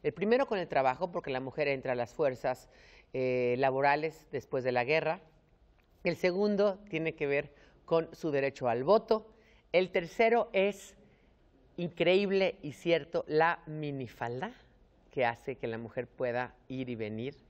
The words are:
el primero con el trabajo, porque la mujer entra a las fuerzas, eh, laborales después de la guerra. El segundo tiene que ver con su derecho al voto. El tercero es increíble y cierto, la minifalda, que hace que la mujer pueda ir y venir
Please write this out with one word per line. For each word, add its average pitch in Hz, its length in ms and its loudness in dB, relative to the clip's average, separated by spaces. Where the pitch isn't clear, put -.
el 151 120 -2
primero 233 320 2
con 208 120 -2
el 175 100 -4
trabajo, 135 440 0
porque 170 180 -6
la 131 100 -2
mujer 139 280 -2
entra 131 240 -2
a 123 40 0
las 120 180 -4
fuerzas, 131 540 -2
eh, 127 460 0
laborales 143 720 0
después 131 320 -6
de 127 80 0
la 123 120 2
guerra. 156 360 0
El 170 120 0
segundo 196 640 2
tiene 160 260 -2
que 151 120 -2
ver 143 260 -2
con 165 300 0
su 160 160 -4
derecho 139 380 -2
al 120 160 0
voto. 220 460 2
El 180 180 2
tercero 220 640 2
es 196 440 0
increíble 185 880 2
y 147 100 -8
cierto, 165 560 0
la 160 380 2
minifalda, 143 880 -8
que 131 160 0
hace 120 300 -4
que 131 100 -8
la 113 120 -4
mujer 117 280 -8
pueda 123 480 -4
ir 131 200 -8
y 123 60 -6
venir 110 420 -8